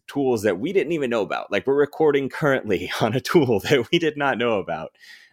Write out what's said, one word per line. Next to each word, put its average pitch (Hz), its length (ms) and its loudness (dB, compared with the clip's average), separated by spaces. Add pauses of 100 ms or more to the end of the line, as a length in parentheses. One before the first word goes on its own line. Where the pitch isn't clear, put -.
tools 127 380 -2
that 98 160 0
we 151 120 -4
didn't 165 220 0
even 143 160 -2
know 113 140 0
about. 67 280 -6
Like, 101 140 -2
we're 135 80 2
recording 143 560 2
currently 110 680 0
<laughs> - 60 -2
on 117 140 2
a 131 40 2
tool 123 420 4
that 127 300 2
we 170 60 2
did 151 200 -2
not 139 200 0
know 113 220 2
about. 82 320 -6 (420)